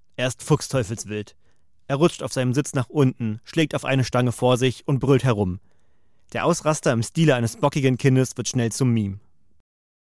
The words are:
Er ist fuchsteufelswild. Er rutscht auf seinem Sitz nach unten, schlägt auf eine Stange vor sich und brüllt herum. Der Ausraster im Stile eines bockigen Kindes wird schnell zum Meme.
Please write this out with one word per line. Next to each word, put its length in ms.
Er 120
ist 160
fuchsteufelswild. 920
Er 80
rutscht 260
auf 120
seinem 200
Sitz 200
nach 160
unten, 540
schlägt 300
auf 120
eine 180
Stange 280
vor 260
sich 300
und 120
brüllt 240
herum. 360
Der 120
Ausraster 460
im 100
Stile 340
eines 220
bockigen 400
Kindes 400
wird 100
schnell 240
zum 200
Meme. 280